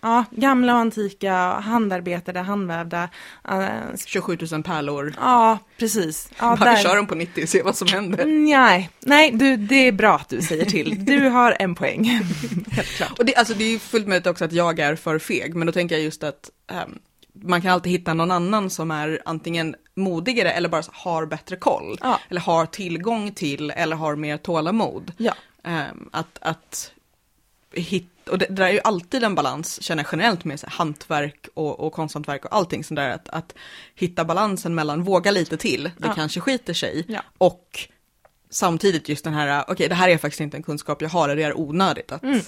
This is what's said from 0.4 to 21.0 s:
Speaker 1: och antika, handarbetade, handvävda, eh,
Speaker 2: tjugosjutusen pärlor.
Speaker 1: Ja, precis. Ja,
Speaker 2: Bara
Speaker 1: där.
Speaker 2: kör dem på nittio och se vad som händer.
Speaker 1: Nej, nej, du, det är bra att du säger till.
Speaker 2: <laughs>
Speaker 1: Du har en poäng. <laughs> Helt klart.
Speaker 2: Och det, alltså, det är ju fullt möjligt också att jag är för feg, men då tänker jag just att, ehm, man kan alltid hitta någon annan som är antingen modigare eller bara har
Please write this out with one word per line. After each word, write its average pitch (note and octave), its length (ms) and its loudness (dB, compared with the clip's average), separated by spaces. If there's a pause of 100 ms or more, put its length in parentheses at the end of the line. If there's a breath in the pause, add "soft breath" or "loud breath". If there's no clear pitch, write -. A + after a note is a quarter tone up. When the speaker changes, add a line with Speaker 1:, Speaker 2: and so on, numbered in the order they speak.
Speaker 1:
och A#3+ 60 6
antika, G3+ 540 -2 (260)
handarbetade, F#3 800 -2
handvävda, F3 720 -4 (400 loud breath)
eh, F#3+ 180 0 (380)
Speaker 2:
tjugosjutusen E3 580 -4
pärlor. D3 540 -4
Speaker 1:
Ja, A3+ 400 6 (200)
precis. G3 520 -2 (100)
Ja, A#3 200 4
Speaker 2:
Bara B3 100 8
Speaker 1:
där. G#3+ 140 6
Speaker 2:
kör F#3 120 6
dem G#3 120 2
på F3 80 -4
nittio E3 280 -4
och E3 60 -4
se F#3 140 4
vad F#3+ 140 0
som F#3 100 0
händer. F#3+ 380 0
Speaker 1:
Nej, C#4+ 640 6 (100)
nej, D4 320 6
du, C4 260 4
det G#3 180 2 (120)
är B3 40 6
bra G3+ 240 6
att - 140 -4
du B2 120 -4
säger D#3+ 240 0
till. F#3+ 400 -2
Speaker 2:
<laughs> - 0 -
Speaker 1:
Du C#4 240 6
har A#3+ 300 6
en F3+ 160 0
poäng. E3+ 300 0
<laughs> G3 680 -2
Helt - 160 -2
klart. - 320 -4
Speaker 2:
Och A#3+ 60 4
det, B3 100 2
alltså, A3+ 180 4
det G#3 100 -2
är A3 60 0
ju A3+ 100 -2
fullt G#3+ 280 -2
möjligt F#3 200 2
också F3 180 -2
att D#3+ 80 -4
jag E3+ 260 2
är D3+ 160 2
för D#3+ 240 -2
feg, D#3 360 -4
men E3+ 120 -2
då E3 60 0
tänker F3 220 0
jag D#3 80 0
just D#3 200 -6
att, - 260 -8 (220)
ehm, - 280 -10 (340)
man F3 280 -2
kan F#3 100 2
alltid F3+ 200 2
hitta F3 220 -2
någon E3 180 0
annan F#3 380 0
som E3 220 -6
är D#3 340 -4
antingen E3 500 -6 (200)
modigare F#3+ 560 0
eller E3+ 180 0
bara D#3+ 220 0
har D#3+ 340 -4